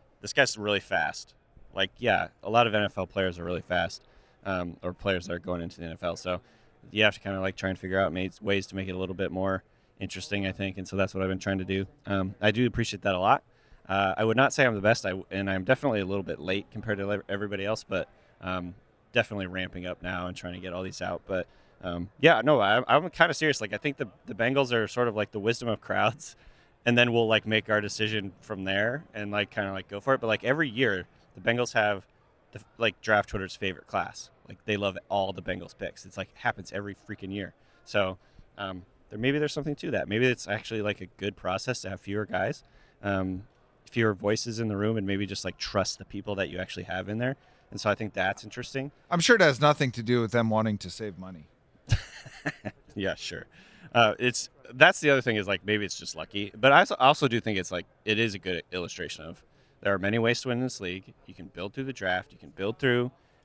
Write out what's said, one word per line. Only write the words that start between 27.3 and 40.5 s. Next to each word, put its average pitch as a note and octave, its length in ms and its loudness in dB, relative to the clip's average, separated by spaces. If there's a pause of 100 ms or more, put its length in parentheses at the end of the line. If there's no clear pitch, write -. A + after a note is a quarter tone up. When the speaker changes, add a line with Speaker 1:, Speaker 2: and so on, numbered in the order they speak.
Speaker 1:
make A2 240 0
our G#2+ 100 4
decision G#2 600 -4
from F#2+ 240 -8
there G#2+ 400 -2 (100)
and, G#2 160 -8
like, G#2 200 -2
kinda, G2 220 -4
like, F#2+ 160 -8
go G2+ 120 -10
for C3+ 140 2
it. B2+ 60 -2
But, A#2+ 60 -4
like, G#2+ 180 0
every C#3+ 240 2
year, G#2 380 0 (280)
the G2 60 -18
Bengals A#2+ 340 0
have G#2 320 2 (460)
the G#2 60 -16
f-, - 80 -20 (120)
like, A2 220 0
draft G#2+ 280 4
Twitter's F#2+ 260 -6
favorite F#2+ 320 -4
class. - 440 -4 (180)
Like, - 160 -20
they G#2 120 0
love G2 220 0 (100)
all G2 240 0
the F#2 100 -10
Bengals F2+ 360 -8
picks. - 260 -10
It's, F#2 120 -18
like, - 180 -10
happens - 380 -4
every G2+ 240 -6 (120)
freaking G2 240 -10
year. G2 220 -8 (300)
So, F#2+ 340 0 (400)
um, F#2+ 260 -8 (340)
maybe C3+ 200 2
there's D3 140 0
something C#3+ 240 -6
to - 160 -8
that. E2 160 -2
Maybe A2+ 180 2
it's B2 220 0
actually, G#2+ 340 -4